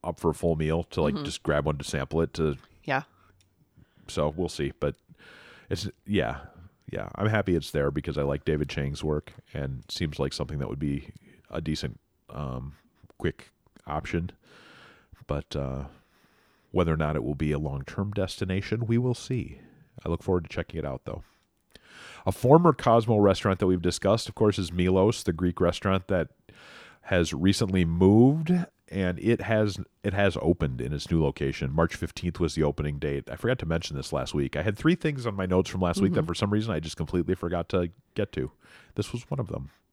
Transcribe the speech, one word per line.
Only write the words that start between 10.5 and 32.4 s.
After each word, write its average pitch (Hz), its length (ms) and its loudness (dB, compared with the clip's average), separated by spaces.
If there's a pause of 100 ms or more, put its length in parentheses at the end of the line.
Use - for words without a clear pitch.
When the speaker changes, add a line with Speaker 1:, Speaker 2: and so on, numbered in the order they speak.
Speaker 1:
that 69 100 -4
would 69 100 -6
be 71 300 -4 (400)
a - 100 -6
decent, 78 400 -6 (300)
um, 67 460 -8 (420)
quick - 320 -4 (380)
option. 82 440 -4 (960)
But, 73 300 -6
uh, 67 280 -6 (880)
whether 82 220 4
or 76 40 2
not 78 180 0
it 64 80 0
will 71 120 -2
be 76 160 0
a 73 80 0
long-term 76 540 -4
destination, 98 760 -2
we 117 100 2
will 123 160 0
see. - 460 -6 (460)
I - 40 -4
look 82 140 -2
forward 90 220 2
to - 40 -16
checking 82 300 -8
it 76 60 -6
out, 65 200 -6
though. - 180 -8 (1000)
A 95 60 0
former 156 420 8
Cosmo 117 440 4
restaurant 98 420 4
that 95 80 4
we've 90 140 4
discussed, 95 460 2
of - 80 -12
course, 104 220 4
is 87 140 -2
Milos, 92 520 4
the 92 100 0
Greek 87 280 0
restaurant 92 460 2
that 90 220 0 (800)
has 87 260 2
recently 92 520 2
moved, 113 640 6 (380)
and 92 300 -2
it 117 220 2
has, 107 360 0 (260)
it 95 100 -2
has 98 280 2
opened 71 400 0
in 64 120 -4
its 71 180 -4
new 82 100 4
location. 69 500 -2
March 82 240 2
fifteenth - 440 -6
was 82 160 0